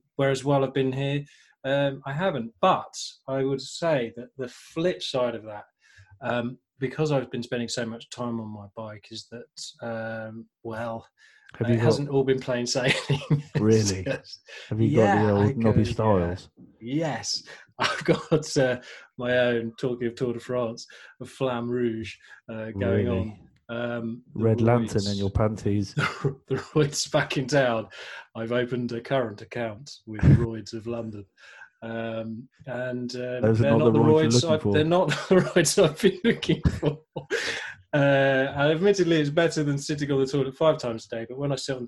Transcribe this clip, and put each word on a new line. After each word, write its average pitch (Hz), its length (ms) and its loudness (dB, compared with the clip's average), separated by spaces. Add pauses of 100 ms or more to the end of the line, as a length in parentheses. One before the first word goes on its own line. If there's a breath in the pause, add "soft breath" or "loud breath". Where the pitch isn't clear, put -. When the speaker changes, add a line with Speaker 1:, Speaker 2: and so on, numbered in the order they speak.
(160)
Speaker 1:
whereas 135 280 0
while 139 200 2
I've 135 100 -4
been 131 200 0
here, 139 300 -4 (420 soft breath)
um, 139 400 0
I 139 80 -8
haven't. 143 480 -4
But 165 320 2 (340)
I 135 160 -2
would 135 180 -2
say 135 540 -2
that 120 220 -14
the 127 100 -8
flip - 560 -6
side 123 320 -2
of 104 100 -12
that, 107 200 -14 (560 soft breath)
um, 120 360 -4 (220)
because 147 320 -2
I've 131 180 -2
been 120 140 -8
spending 120 240 -6
so 117 180 -6
much 113 240 -12
time 120 300 -8
on 107 80 -10
my 104 200 -14 (100)
bike, 107 340 -14
is 110 200 -16
that, 117 140 -16 (400)
um, 113 600 -10 (180)
well, 113 420 -8 (520 soft breath)
Speaker 2:
Have 113 120 -2
Speaker 1:
it 117 40 4
Speaker 2:
you 113 40 4
got 113 80 0
Speaker 1:
hasn't 143 240 2
all 135 140 2
been 131 160 2
plain 123 260 -4
sailing. 127 280 0 (120)
<laughs> 143 240 -2
It's 147 300 -2
Speaker 2:
Really? 104 460 4
Speaker 1:
just - 340 -8 (300 loud breath)
Speaker 2:
Have 110 100 -4
you 113 160 4
got 104 220 6
the 107 60 4
Speaker 1:
Yeah, 104 80 4
Speaker 2:
old 101 180 4
Speaker 1:
I - 80 -2
Speaker 2:
knobby 107 220 4
Speaker 1:
could, 104 80 2
yeah. - 60 -4
Speaker 2:
styles? 92 560 0 (300)
Speaker 1:
Yes. 131 640 -6 (180 loud breath)
<laughs> - 180 -20
I've - 260 -2
got, 156 520 0
uh, 127 220 2 (380 loud breath)
my 123 220 0
own, 117 380 0
talking 123 300 -4
of 117 80 -6
Tour 123 180 -2
de 117 60 -6
France, 117 460 -4 (360 loud breath)
a 120 40 -12
Flamme 120 440 -4
Rouge, 113 460 -2 (340 loud breath)
uh, 110 220 -10
going 98 360 0
Speaker 2:
Really? - 20 0
Speaker 1:
on. 98 300 -4 (320)
Um, 117 520 -6 (100)
the 107 120 -4
Speaker 2:
Red 113 160 4
Lantern 113 420 4
in 101 60 -2
Speaker 1:
Royds. 101 100 -2
Speaker 2:
your 98 100 0
panties. 104 640 0
Speaker 1:
<laughs> - 540 -4
The 135 80 -4 (180)
Royds 147 380 0
back 147 260 0
in 135 80 -2
town. 120 420 2 (480 loud breath)
I've 113 160 -6
opened 123 420 -2
a 117 80 -6
current 120 420 -4
account 113 480 -10 (160)
with 107 140 -6
Speaker 2:
<laughs> - 180 8
Speaker 1:
Royds 113 340 -6
of 110 140 -10
London. 113 360 -8 (600 loud breath)
Um, 113 640 -8 (160)
and, 123 500 -6
um, 123 260 -4
Speaker 2:
Those 110 180 4
are 117 40 4
Speaker 1:
they're 113 80 4
Speaker 2:
not 117 60 6
Speaker 1:
not 120 80 4
Speaker 2:
the 117 60 8
Speaker 1:
the 110 80 6
Speaker 2:
Royds 117 40 6
you're 156 100 8 (100)
Speaker 1:
Royds 151 100 4 (100)
Speaker 2:
looking 165 120 -2
Speaker 1:
I've, 156 80 -2
Speaker 2:
for. 104 100 2
Speaker 1:
they're 151 100 4
not 170 260 4
<laughs> - 200 -4
the 190 60 8 (200)
Royds 165 220 4
I've 160 240 4
been 196 220 4
looking - 380 2 (180)
for. 143 200 -2 (920 loud breath)
Uh, 151 40 2 (580)
and 143 160 4
admittedly, 175 480 4
it's 147 100 2
better 156 340 2
than 143 140 0
sitting 143 340 -4
on 135 80 2
the 135 60 4
toilet 135 320 -2
five 156 220 4
times 117 320 -8
a 120 40 -8
day, 113 140 -8
but 127 80 -12
when 143 140 -2
I 135 40 0
sit 131 200 -6
on 123 80 -8
the 120 40 -10